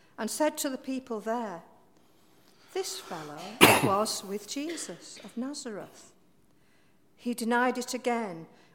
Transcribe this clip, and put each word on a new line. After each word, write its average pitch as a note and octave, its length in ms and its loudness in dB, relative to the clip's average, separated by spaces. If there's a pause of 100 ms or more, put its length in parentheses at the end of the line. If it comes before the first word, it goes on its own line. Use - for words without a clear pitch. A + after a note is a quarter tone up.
(160)
and A3 140 -2
said D4+ 280 2
to D4 120 0
the C4 80 -4
people B3+ 420 -4
there, G#3+ 440 -4 (1080)
"This - 280 -4
fellow D#3 400 -8 (200)
<coughs> - 240 10
was G#3 380 2
with G3+ 240 -6
Jesus C#4+ 760 -8
of G3+ 120 -14
Nazareth." A#3 760 -8 (1040)
He A#3+ 180 -2
denied A#3+ 440 2
it A#3+ 160 -4
again A3 520 -2 (280)